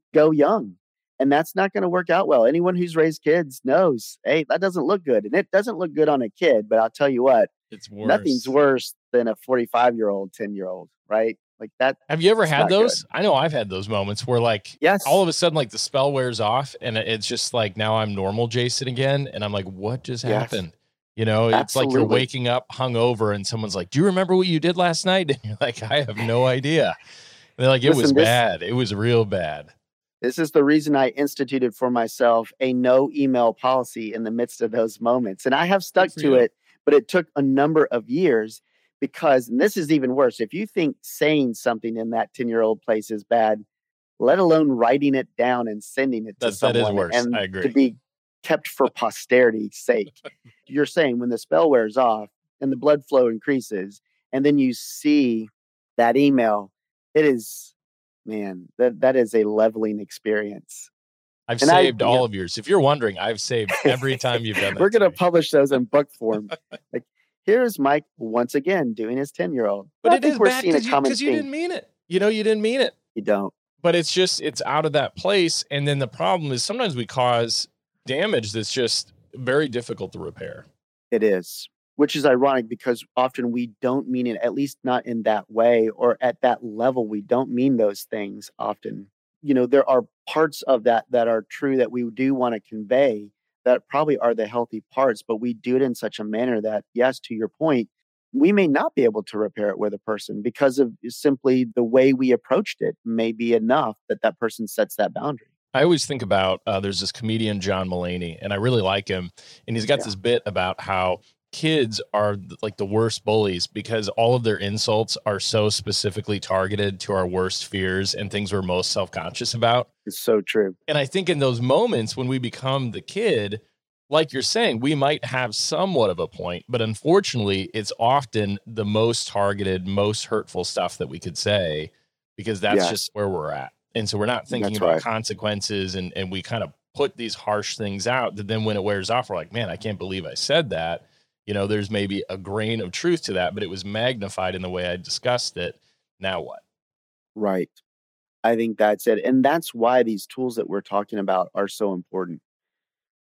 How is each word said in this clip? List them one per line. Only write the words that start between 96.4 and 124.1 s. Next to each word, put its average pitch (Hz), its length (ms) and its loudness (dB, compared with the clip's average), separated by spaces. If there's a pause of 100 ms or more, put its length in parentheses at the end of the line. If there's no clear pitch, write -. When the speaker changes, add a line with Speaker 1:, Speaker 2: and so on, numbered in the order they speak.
Speaker 1:
that, 107 240 -4 (100)
yes, 127 240 0
to - 160 -12
your 110 140 -4
point, 139 400 0 (440)
we 151 200 4
may 196 160 4
not 160 260 0
be 143 80 2
able 107 220 2
to - 140 -12
repair 104 320 -2
it 95 80 -6
with 104 140 -2
a 101 60 -8
person 104 420 -8
because 127 380 0
of 123 140 4 (160)
simply 131 560 0 (100)
the 123 80 2
way 131 300 4
we 131 180 2
approached - 500 0
it - 240 -4
may 113 280 -2
be 117 220 0
enough 117 420 2 (120)
that 104 140 -6
that 107 160 0
person 110 300 -6
sets - 280 -2
that 101 160 0
boundary. 143 360 -8 (260)
Speaker 2:
I 135 80 2
always 165 240 2
think 135 160 -6
about, 95 420 2
uh, 101 140 0
there's 98 220 -4
this 98 120 -4
comedian, 110 480 -4
John 95 280 -2
Mulaney, 90 520 -6
and 101 120 -6
I 101 40 -2
really 117 260 0
like 98 260 0
him. 90 220 -4 (360)
And 117 100 -4
he's 110 100 -4
got 139 120 2
Speaker 1:
Yeah. - 60 -8
Speaker 2:
this 107 100 -8
bit 117 320 0
about 95 340 -4
how 92 420 -2 (300)
kids 143 500 -2 (100)
are 104 240 0
th-, 92 140 -14 (100)
like, 107 160 -6
the 104 80 -6
worst 110 400 -2
bullies 104 420 0
because 107 440 -6
all 117 240 2
of 123 80 0
their 110 140 0
insults 107 680 -2
are 101 160 -2
so 107 300 0
specifically 104 720 -4
targeted 95 600 -2
to - 140 -6
our 92 120 0
worst 92 400 -2
fears 95 480 -2
and 101 160 -8
things 101 220 -4
we're 101 100 -2
most 90 280 -2
self-conscious 92 640 -6
about. 117 340 2 (160)
Speaker 1:
It's - 140 -12
so 110 240 2
true. 95 340 0 (100)
Speaker 2:
And 147 120 0
I 139 80 0
think 185 240 -4
in 165 80 0
those 127 240 0
moments 139 540 2
when 127 120 -4
we 131 100 -2
become 131 520 -4
the 98 100 -10
kid, 117 600 -2 (500)